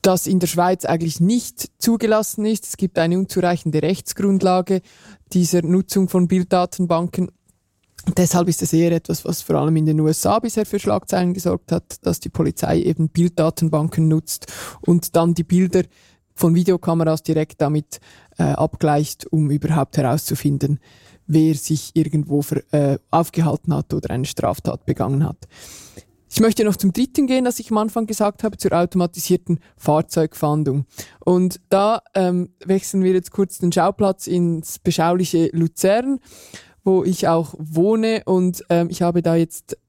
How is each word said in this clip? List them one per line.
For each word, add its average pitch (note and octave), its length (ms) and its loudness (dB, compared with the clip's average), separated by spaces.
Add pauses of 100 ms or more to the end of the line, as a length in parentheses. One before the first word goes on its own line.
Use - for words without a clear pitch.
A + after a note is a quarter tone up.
das F#3 260 2
in F#3 120 2
der F3 80 0
Schweiz F3+ 380 0
eigentlich E3 340 -2
nicht A3 580 -2
zugelassen G#3+ 680 0
ist. A3 200 -2
Es - 120 -12
gibt F#3 200 -2
eine E3+ 220 2
unzureichende F3 600 0
Rechtsgrundlage F#3 1000 0 (520)
dieser F3 280 2
Nutzung F#3 460 2
von F3+ 220 2
Bilddatenbanken. F3+ 1000 0 (760)
Und F3 100 0
deshalb F3+ 300 2
ist E3+ 140 -2
es D#3 100 -4
eher E3+ 220 4
etwas, E3 320 -4
was - 160 -6
vor D#3+ 160 0
allem D#3 180 2
in D#3 100 2
den D#3 140 2
U D#3 80 2
S - 180 0
A G#3 140 2
bisher A3 260 -2
für G3+ 140 -4
Schlagzeilen F#3 540 -2
gesorgt F3+ 400 -4
hat, - 320 -6
dass F3 160 -2
die F3 80 -10
Polizei - 520 0
eben D#3+ 280 0
Bilddatenbanken E3 960 0
nutzt - 400 -2 (320)
und F3 380 0
dann E3+ 160 4
die E3 100 -2
Bilder F3+ 400 2 (500)
von E3+ 220 2
Videokameras E3+ 680 2
direkt D#3 400 -2
damit, D3+ 380 -2 (380)
äh, E3+ 60 0
abgleicht, D3+ 840 -2
um D3+ 240 0
überhaupt D#3 460 -2
herauszufinden, C#3 840 -2 (480)
wer D#3 280 4
sich - 380 -4
irgendwo D3+ 480 0
ver-, C#3+ 300 -4
äh, C#3+ 280 2 (120)
aufgehalten E3 640 0
hat D3 180 -4
oder - 180 -6
eine B2+ 140 -2
Straftat - 600 -4
begangen C#3 420 0
hat. - 220 -10 (840)
Ich - 80 -4
möchte A3+ 240 4
noch G#3 120 2
zum F#3+ 180 0
dritten C4 320 0
gehen, B3+ 180 0
das B3 140 -2
ich - 140 -10
am G#3+ 80 0
Anfang A3 260 -2
gesagt G#3 380 -2
habe, A3 120 -2
zur - 180 -2
automatisierten F3 840 0 (180)
Fahrzeugfahndung. D3+ 1080 0 (340)
Und F3+ 400 2 (100)
da, G3+ 340 2 (100)
ähm, F3+ 360 0 (140)
wechseln F#3+ 400 -2
wir F#3 100 4
jetzt F#3 180 -2
kurz - 260 -2
den F3 140 0
Schauplatz F#3+ 560 0
ins E3+ 500 -2
beschauliche E3+ 760 0
Luzern, G#3 680 0 (640)
wo F#3+ 200 2
ich F#3 240 0
auch E3 300 0
wohne. G#3+ 680 0
Und, F#3 440 0
ähm, E3+ 220 2
ich F3+ 100 -6
habe E3+ 220 0
da E3 120 2
jetzt - 400 -4 (140)